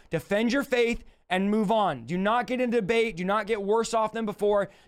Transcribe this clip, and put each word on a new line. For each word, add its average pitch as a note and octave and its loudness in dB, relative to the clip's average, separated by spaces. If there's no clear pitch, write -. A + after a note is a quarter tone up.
defend G#3 0
your C#4 2
faith A#3 0
and G3 0
move G#3+ 2
on. F3 0
Do D3+ -4
not G#3+ 0
get B3+ -2
in B3 0
a A#3 2
debate. A3+ 0
Do F3+ -4
not G3+ 0
get G#3 -2
worse A3 0
off A3 0
than A3+ -4
before. G3+ 0